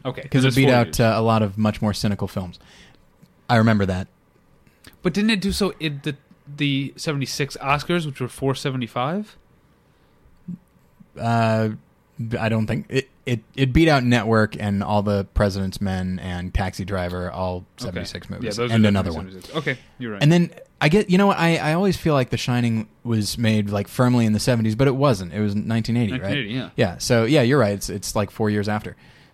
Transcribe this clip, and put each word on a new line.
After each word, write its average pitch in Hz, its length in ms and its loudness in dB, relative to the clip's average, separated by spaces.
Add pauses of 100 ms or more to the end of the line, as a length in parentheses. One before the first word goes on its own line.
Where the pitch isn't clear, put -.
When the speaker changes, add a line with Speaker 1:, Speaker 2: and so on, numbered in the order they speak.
Speaker 1:
Okay. - 260 -8
Speaker 2:
'Cause 131 120 4
Speaker 1:
So 135 60 4
Speaker 2:
it 120 80 0
beat 135 80 6
Speaker 1:
it's 135 60 6
four 123 80 6
Speaker 2:
out, 117 100 4
Speaker 1:
years. - 120 -2
Speaker 2:
uh, 113 160 4
a 113 60 2
lot 113 200 4
of 101 140 -2
much 107 240 0
more 107 140 0
cynical 101 340 -2
films. 90 300 -8 (920)
I 123 80 4
remember 110 300 4
that. 92 220 -4 (960)
Speaker 1:
But 180 120 -2
didn't 208 160 2
it 208 100 0
do 190 120 -2
so 196 280 -2
in 151 220 -6
the, 147 120 -6 (320)
the 143 500 -2
seventy-six 143 680 -4
Oscars, 147 420 0
which 143 160 -10
were 127 80 -4
for 135 260 -4
seventy-five? 131 800 -6 (1800)
Speaker 2:
Uh, 113 520 2 (680)
I 113 100 -2
don't 110 180 0
think 110 220 -4
it, 131 200 -4 (180)
it, 208 140 -2 (140)
it 135 180 0
beat 160 160 6
out 143 140 4
Network 113 560 2
and 101 240 -2
All 104 200 0
the 101 220 0 (100)
President's 98 460 0
Men 92 380 -2
and 90 340 -8
Taxi 95 320 -4
Driver, 90 460 -4
all 90 280 -4 (220)
Speaker 1:
Okay. 123 60 -10
Speaker 2:
seventy-six 87 420 -10
Speaker 1:
Yeah, 95 80 -10
Speaker 2:
movies, 107 200 -6
Speaker 1:
those 120 160 -2
Speaker 2:
and 113 120 6
Speaker 1:
are 107 40 6
Speaker 2:
another 95 220 2
Speaker 1:
definitely 87 240 -8
Speaker 2:
one. 92 80 -18
Speaker 1:
seventy-six. 151 260 -8
Okay, 127 100 -4 (200)
you're 117 140 -8
right. 101 100 -6
Speaker 2:
And 151 100 6
then 170 180 4 (300)
I 147 80 2
get, 180 220 4
you 180 80 4
know 202 100 4
what? 190 100 2
I, 165 180 2
I 143 180 -2
always 180 220 0
feel 156 180 0
like 131 160 0
The 120 60 -2
Shining 117 520 0 (140)
was 110 360 -2
made, 110 320 0
like, 101 180 -2
firmly 123 380 2
in 107 60 2
the 104 80 0
seventies, 113 360 0
but 135 120 2
it 131 80 2
wasn't. 104 360 0
It 107 80 -4
was 104 140 0
nineteen 113 420 -2
eighty, 117 160 0
right? 127 100 -6
Speaker 1:
Nineteen 135 220 -2
eighty, 104 100 -6
yeah. 117 220 -6
Speaker 2:
Yeah. 110 220 0
So 117 260 2
yeah, 135 180 4
you're 127 160 4
right. 104 160 2
It's, 98 160 -8
it's, 92 260 -8
like, 104 140 -2
four 110 200 -2
years 104 180 -2
after. 104 280 -6 (380)